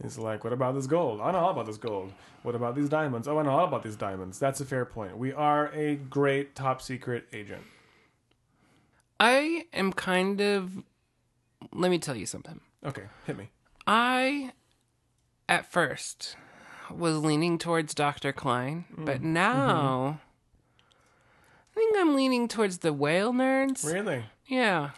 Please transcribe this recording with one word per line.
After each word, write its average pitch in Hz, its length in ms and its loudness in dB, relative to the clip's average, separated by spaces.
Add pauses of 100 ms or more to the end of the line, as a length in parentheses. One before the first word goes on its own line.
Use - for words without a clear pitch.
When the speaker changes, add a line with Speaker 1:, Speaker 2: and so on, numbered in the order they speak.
Speaker 1:
he's 120 160 -10
like, 110 260 -4
"What 113 80 -4
about 127 220 0
this 135 120 -4
gold? 135 360 0
I 151 100 0
know 190 60 0
all 175 120 4
about 123 160 -4
this 107 120 -10
gold. 98 340 -6 (300)
What 120 120 -4
about 120 200 -2
these 147 160 0
diamonds? 139 360 0
Oh, 151 120 0
I 156 40 2
know 143 80 2
all 139 140 6
about 139 180 0
these 107 140 -8
diamonds." 95 420 -6
That's 135 220 0
a 135 60 -6
fair 127 180 -2
point. 101 340 -10
We 131 140 -4
are 147 400 2
a 151 240 -2
great 139 580 0
top 131 280 -2
secret 123 500 -6
agent. 101 320 -12 (1600)
Speaker 2:
I 285 520 2
am 190 200 0
kind 190 480 0
of, 196 420 -2 (880)
let 180 180 0
me 175 80 4
tell 147 180 -6
you - 100 -8
something. - 340 -12 (240)
Speaker 1:
Okay, 110 200 -8 (220)
hit 147 100 -6
me. 101 140 -14 (360)
Speaker 2:
I, 254 680 2 (960)
at - 220 4
first, - 640 -2 (540)
was 165 280 0
leaning 156 380 2
towards 165 380 -2
Doctor 143 380 0
Klein, 135 520 -2 (100)
Speaker 1:
Mm. 156 120 -10
Speaker 2:
but 131 160 -2
now 160 960 2
Speaker 1:
Mm-hmm. - 0 - (1500)
Speaker 2:
I - 40 -20
think 440 220 4
I'm 330 180 6
leaning 254 340 4
towards 196 300 0
the 160 140 2
whale 160 400 2
nerds. 262 580 2
Speaker 1:
Really? 165 360 -2 (200)
Speaker 2:
Yeah. 202 520 2